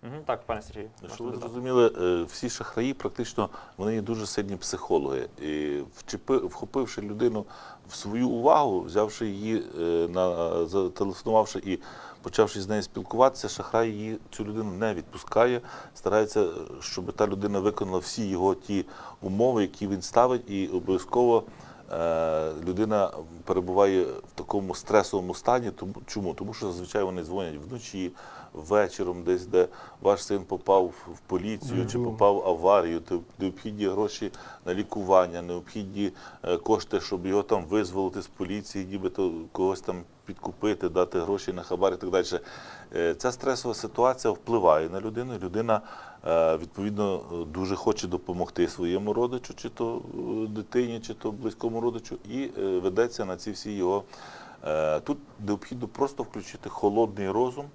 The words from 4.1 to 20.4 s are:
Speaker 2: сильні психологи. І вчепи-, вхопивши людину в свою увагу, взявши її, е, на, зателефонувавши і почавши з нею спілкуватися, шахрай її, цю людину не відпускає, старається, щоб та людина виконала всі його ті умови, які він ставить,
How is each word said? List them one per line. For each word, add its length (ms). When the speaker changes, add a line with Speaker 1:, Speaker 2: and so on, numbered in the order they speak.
Speaker 2:
сильні 300
психологи. 720
І 380
вчепи-, 500
вхопивши 560
людину 420
в 60
свою 340
увагу, 520
взявши 460
її, 360
е, 280
на, 420
зателефонувавши 1000
і 140
почавши 380
з 80
нею 140
спілкуватися, 680
шахрай 420
її, 280
цю 140
людину 280
не 220
відпускає, 680
старається, 540
щоб 320
та 140
людина 340
виконала 380
всі 300
його 260
ті 300
умови, 400
які 240
він 160
ставить, 480